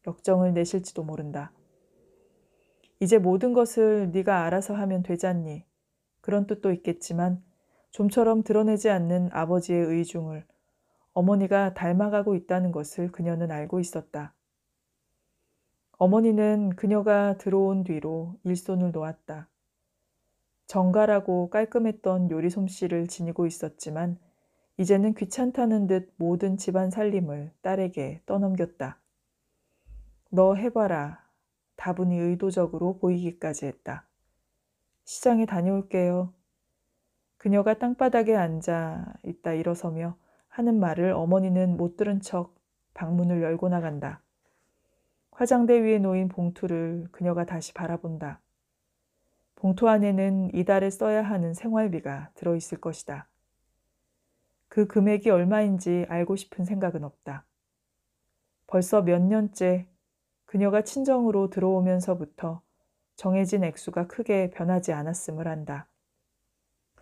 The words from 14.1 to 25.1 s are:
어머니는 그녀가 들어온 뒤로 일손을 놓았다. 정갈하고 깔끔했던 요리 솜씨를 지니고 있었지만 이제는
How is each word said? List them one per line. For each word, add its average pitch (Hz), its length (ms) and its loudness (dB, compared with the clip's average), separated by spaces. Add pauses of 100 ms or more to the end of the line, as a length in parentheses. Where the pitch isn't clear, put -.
어머니는 214 840 4
그녀가 202 640 2
들어온 196 460 0
뒤로 165 600 -6
일손을 180 480 -2
놓았다. 156 560 -10 (1160)
정갈하고 190 840 2
깔끔했던 214 840 0
요리 165 200 0
솜씨를 180 580 -4
지니고 170 380 -4
있었지만 165 720 -6 (580)
이제는 202 380 4